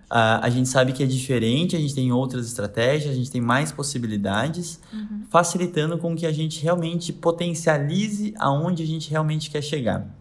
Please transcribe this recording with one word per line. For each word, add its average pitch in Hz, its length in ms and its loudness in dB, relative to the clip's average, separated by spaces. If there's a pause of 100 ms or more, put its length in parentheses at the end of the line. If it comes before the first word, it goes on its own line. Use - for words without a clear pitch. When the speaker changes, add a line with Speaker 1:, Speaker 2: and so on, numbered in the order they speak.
Speaker 1:
a, 113 360 4
a 123 60 2
gente 123 180 2
sabe 131 240 4
que 139 100 -2
é 139 40 2
diferente, 131 720 0
a - 20 2
gente 143 160 0
tem 131 180 2
outras 123 340 0
estratégias, 120 680 0
a 131 40 -2
gente 123 140 -2
tem 123 100 -2
mais 127 320 2
possibilidades, 120 1080 -4 (120)
Speaker 2:
Uhum. 214 380 -10
Speaker 1:
facilitando 170 680 2
com 170 180 -2
que 165 100 -2
a 160 60 0
gente 160 280 -2
realmente 170 520 0
potencialize 175 1300 0
aonde 160 440 2
a 160 40 -2
gente 156 240 -4
realmente 156 400 0
quer 147 120 -4
chegar. 110 440 -2 (140)